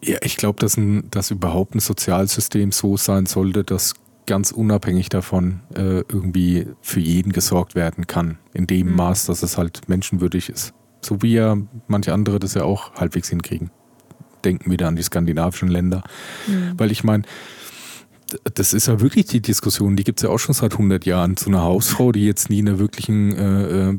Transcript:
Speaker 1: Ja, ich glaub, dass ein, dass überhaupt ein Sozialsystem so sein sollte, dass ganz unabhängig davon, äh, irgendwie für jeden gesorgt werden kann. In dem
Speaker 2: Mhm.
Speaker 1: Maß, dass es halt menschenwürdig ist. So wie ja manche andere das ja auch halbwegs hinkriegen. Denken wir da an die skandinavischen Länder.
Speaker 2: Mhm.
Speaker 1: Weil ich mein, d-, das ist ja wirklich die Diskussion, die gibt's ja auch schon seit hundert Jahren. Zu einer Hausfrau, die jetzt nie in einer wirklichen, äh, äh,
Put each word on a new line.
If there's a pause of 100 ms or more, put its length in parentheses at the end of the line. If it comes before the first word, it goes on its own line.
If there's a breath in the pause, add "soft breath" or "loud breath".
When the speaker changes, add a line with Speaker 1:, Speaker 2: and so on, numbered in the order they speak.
Speaker 1:
Ja,
ich
glaub,
dass
ein,
dass
überhaupt
ein
Sozialsystem
so
sein
sollte,
dass (320)
ganz
unabhängig
davon, (140)
äh, (100)
irgendwie (140)
für
jeden
gesorgt
werden
kann. (140)
In
dem
Speaker 2:
Mhm.
Speaker 1:
Maß,
dass
es
halt
menschenwürdig
ist. (280)
So
wie
ja (300)
manche
andere
das
ja
auch
halbwegs
hinkriegen. (760)
Denken
wir
da
an
die
skandinavischen
Länder. (440 loud breath)
Speaker 2:
Mhm.
Speaker 1:
Weil
ich
mein, (1080 loud breath)
d-, (160)
das
ist
ja
wirklich
die
Diskussion,
die
gibt's
ja
auch
schon
seit
hundert
Jahren.
Zu
einer
Hausfrau,
die
jetzt
nie
in
einer
wirklichen,
äh,
äh,